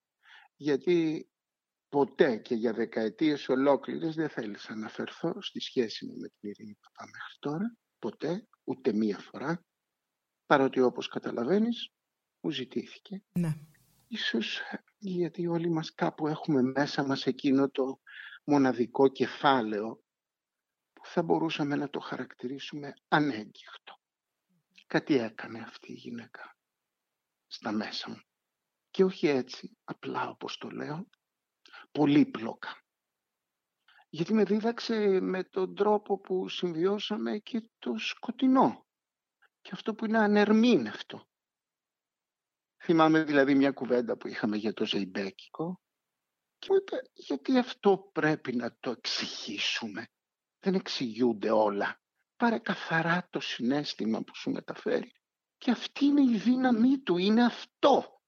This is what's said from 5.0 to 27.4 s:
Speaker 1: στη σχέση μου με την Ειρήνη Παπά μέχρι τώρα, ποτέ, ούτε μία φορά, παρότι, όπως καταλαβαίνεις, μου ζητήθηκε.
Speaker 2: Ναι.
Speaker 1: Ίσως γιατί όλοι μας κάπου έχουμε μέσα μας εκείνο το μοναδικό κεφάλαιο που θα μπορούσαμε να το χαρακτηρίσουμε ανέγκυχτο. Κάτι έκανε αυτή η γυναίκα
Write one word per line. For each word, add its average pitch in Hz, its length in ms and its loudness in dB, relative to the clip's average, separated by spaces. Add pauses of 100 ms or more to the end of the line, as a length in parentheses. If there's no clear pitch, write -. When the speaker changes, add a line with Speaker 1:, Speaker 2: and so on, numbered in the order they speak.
Speaker 1:
στη - 180 -10
σχέση - 460 -4
μου - 100 -14
με - 120 -10
την - 220 -12
Ειρήνη 104 300 -16
Παπά - 300 -20
μέχρι - 280 -18
τώρα, 180 380 -4 (220)
ποτέ, 151 480 -6 (180)
ούτε 127 280 -2
μία 107 260 0
φορά, 139 460 -6 (840)
παρότι, 135 340 4
όπως 127 280 2
καταλαβαίνεις, 196 840 0 (500)
μου 170 100 -2
ζητήθηκε. 131 720 -8 (160)
Speaker 2:
Ναι. 160 140 0 (580)
Speaker 1:
Ίσως - 500 -4 (380)
γιατί 175 480 -4
όλοι 170 240 0
μας 160 240 -2
κάπου 156 320 -2
έχουμε 147 360 2
μέσα 135 440 0
μας 135 200 -4
εκείνο 135 440 2
το 131 300 -4 (440)
μοναδικό 131 640 4
κεφάλαιο 117 920 0 (920)
που - 140 -20
θα - 160 -2
μπορούσαμε 160 540 0
να 143 140 -4
το - 100 -8
χαρακτηρίσουμε 135 920 -10 (160)
ανέγκυχτο. - 920 -4 (840)
Κάτι 156 280 0
έκανε 113 460 -4
αυτή - 320 -18
η - 20 -12
γυναίκα 120 640 -16 (880)